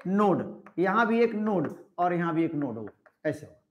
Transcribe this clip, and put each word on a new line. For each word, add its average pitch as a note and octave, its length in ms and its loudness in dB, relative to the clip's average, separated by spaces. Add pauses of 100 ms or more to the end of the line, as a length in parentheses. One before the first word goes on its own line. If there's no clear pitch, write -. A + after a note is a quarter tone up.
node, F#3+ 560 0 (160)
यहां F#3+ 260 2
भी A3+ 180 2
एक A3+ 100 2
node, G3+ 400 0 (240)
और F3 160 0
यहां E3+ 220 -2
भी E3 100 2
एक D#3+ 80 -4
node C3+ 240 -4
होगा, G#2+ 140 -12 (340)
ऐसे D3 200 -4
होगा, - 260 -20